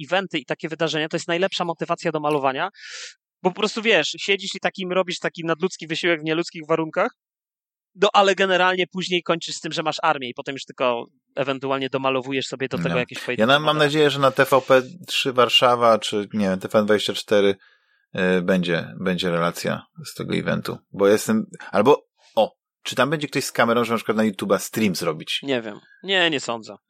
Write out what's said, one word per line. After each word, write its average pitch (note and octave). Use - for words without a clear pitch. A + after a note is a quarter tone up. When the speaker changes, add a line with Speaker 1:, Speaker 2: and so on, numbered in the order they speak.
Speaker 1:
eventy F3
i B2+
takie D#3
wydarzenia D#3
to E3+
jest D3
najlepsza F3
motywacja E3+
do D#3
malowania, D3
bo F3+
po F3
prostu, G#3+
wiesz, G3+
siedzisz G3
i F#3+
takim F3+
robisz F3+
taki E3
nadludzki E3
wysiłek E3
w -
nieludzkich D#3+
warunkach, E3
no, G3
ale G3
generalnie F#3
później F3+
kończysz E3
z -
tym, E3
że D#3
masz D#3
armię C#3+
i B2
potem C#3+
już B2+
tylko B2
ewentualnie C3+
domalowujesz C3+
sobie C3
do B2+
tego E3+
Speaker 2:
No. E3+
Speaker 1:
jakieś B2
Speaker 2:
Ja G#2+
na-, C#3
mam D3+
Speaker 1:
pojedyncze D3+
Speaker 2:
nadzieję, D3
że C3+
na C#3
T C3+
V C3+
P C3
trzy -
Warszawa, A#2+
czy G#2
nie G#2
wiem, F#2+
T G#2+
V A2
N G#2+
dwadzieścia G2+
cztery, G2+
y, F#2
będzie, E2+
będzie F2+
relacja E2+
z -
tego F2+
eventu, E2+
bo G2
jestem, G#2+
albo, A#2+
o, A2
czy -
tam D3+
będzie D3+
ktoś C3+
z -
kamerą, A#2
że A2+
na A2+
przykład G#2+
na A2
YouTube'a G2+
stream G#2
zrobić? E2
Speaker 1:
Nie C3+
wiem. G#2+
Nie, F#3
nie C#3+
sądzę. A2